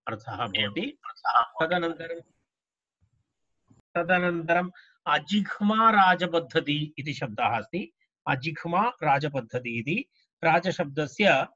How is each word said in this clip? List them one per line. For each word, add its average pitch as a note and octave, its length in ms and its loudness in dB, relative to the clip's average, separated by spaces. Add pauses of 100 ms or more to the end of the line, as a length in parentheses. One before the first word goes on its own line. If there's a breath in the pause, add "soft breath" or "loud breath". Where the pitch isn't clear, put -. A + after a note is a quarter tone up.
अर्थः A2 300 -10
भवति। A#2+ 600 -6 (640)
तदनन्तरं, E3+ 580 -4 (1800)
तदनन्तरम् F3 760 0 (340 soft breath)
अजिह्मा G#3 840 2
राजपद्धति E3 1080 2
इति C#3+ 160 -6
शब्दः A2+ 440 -2
अस्ति। E3 360 -6 (340)
अजिह्मा D#3+ 680 -2 (100)
राजपद्धति C3+ 760 -2
इति D#3+ 260 -4 (380)
राजशब्दस्य D#3+ 1120 2